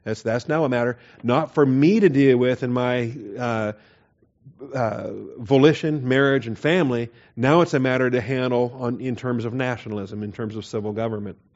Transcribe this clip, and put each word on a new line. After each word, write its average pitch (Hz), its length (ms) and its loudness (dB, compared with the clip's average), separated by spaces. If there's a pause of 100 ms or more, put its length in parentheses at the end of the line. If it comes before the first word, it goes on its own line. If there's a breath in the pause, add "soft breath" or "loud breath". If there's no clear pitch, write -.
That's, 110 180 -8
that's 113 260 -4
now 156 160 0
a 139 40 0
matter 120 300 -2 (240 loud breath)
not 135 320 0
for 147 100 4
me 143 360 4
to 196 80 6
deal 135 280 6
with 123 260 2
in 123 100 -2
my, 123 440 -2 (220)
uh, 113 340 -2 (1000 soft breath)
uh, 110 360 -4 (280)
volition, 139 720 2
marriage, 135 380 2
and 113 120 -8
family. 131 520 0 (260 soft breath)
Now 139 240 4
it's 165 140 2
a 139 40 2
matter 127 300 0
to 123 120 0
handle 127 600 -2
on, 120 200 -4
in 127 160 -6
terms 123 280 -4
of 113 80 -6
nationalism, 107 720 -6
in 107 100 -8
terms 110 240 -8
of 104 80 -10
civil 107 280 -6
government. 104 460 -8 (180)